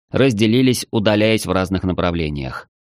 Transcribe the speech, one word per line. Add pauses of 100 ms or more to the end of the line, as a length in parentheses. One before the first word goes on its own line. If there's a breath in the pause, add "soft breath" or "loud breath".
(120)
разделились,
удаляясь
в
разных
направлениях. (200)